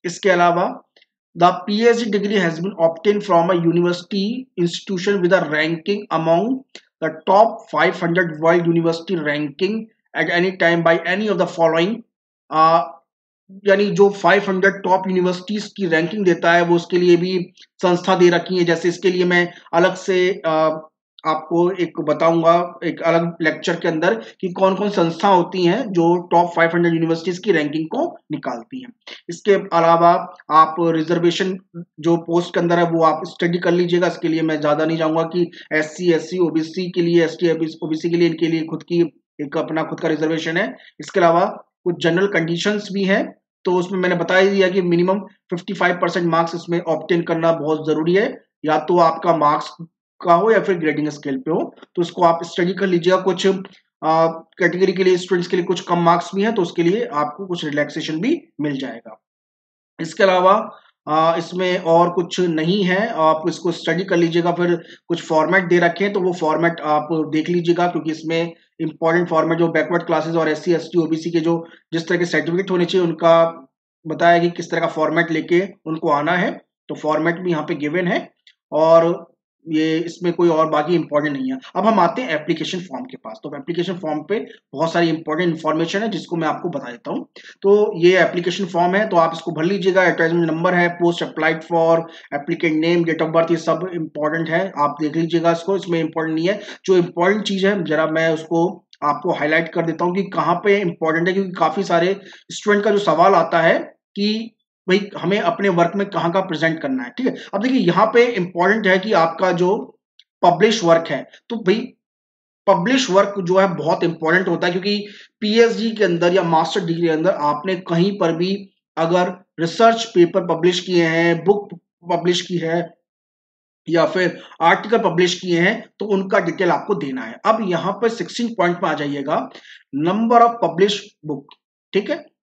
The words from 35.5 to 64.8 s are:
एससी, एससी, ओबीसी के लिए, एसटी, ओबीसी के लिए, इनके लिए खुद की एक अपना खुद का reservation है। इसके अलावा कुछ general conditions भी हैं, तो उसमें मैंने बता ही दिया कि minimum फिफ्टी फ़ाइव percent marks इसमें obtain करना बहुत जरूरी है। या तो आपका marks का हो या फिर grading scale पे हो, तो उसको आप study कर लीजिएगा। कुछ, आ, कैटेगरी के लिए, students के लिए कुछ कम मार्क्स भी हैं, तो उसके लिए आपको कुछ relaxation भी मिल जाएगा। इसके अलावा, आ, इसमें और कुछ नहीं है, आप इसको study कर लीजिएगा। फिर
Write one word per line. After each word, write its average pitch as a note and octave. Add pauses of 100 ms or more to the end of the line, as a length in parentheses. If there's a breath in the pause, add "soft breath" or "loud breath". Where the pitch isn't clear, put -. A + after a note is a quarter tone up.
एससी, E3
एससी, F3+
ओबीसी D#3+
के F3
लिए, E3+
एसटी, E3 (320)
ओबीसी D#3+
के E3+
लिए, E3+
इनके D#3+
लिए D#3+
खुद D#3+
की E3+ (400)
एक D3
अपना D#3
खुद D#3+
का E3+
reservation D#3+
है। A3 (240 loud breath)
इसके F#3
अलावा F3 (200)
कुछ E3+
general F3
conditions F3+
भी G3
हैं, G3+ (300)
तो F#3
उसमें F3+
मैंने F3+
बता E3+
ही F#3+
दिया G3
कि F#3
minimum F3+
फिफ्टी -
फ़ाइव F3+
percent F3
marks E3
इसमें E3+
obtain E3
करना E3
बहुत D3
जरूरी D#3
है। A3+ (220)
या D#3
तो F3
आपका E3
marks D3+ (520)
का E3+
हो G3
या G3+
फिर F#3
grading D3+
scale C#3+
पे C#3+
हो, G#3+ (200 loud breath)
तो F3
उसको F3
आप E3+
study F3+
कर F#3+
लीजिएगा। F3+
कुछ, F#3 (580 loud breath)
आ, E3
कैटेगरी F3+
के F#3
लिए, F#3
students F3
के G3
लिए F3
कुछ F3
कम F3+
मार्क्स E3+
भी G3
हैं, A3+
तो F#3
उसके E3+
लिए G#3+
आपको D3
कुछ F3
relaxation D3
भी C#4+ (180)
मिल C#3+
जाएगा। A#2 (800)
इसके E3
अलावा, F#3 (380 loud breath)
आ, D#3+
इसमें F3+
और F3
कुछ F3
नहीं F3
है, F#3+
आप D#3
इसको E3+
study E3
कर F3+
लीजिएगा। E3+
फिर F3 (260 loud breath)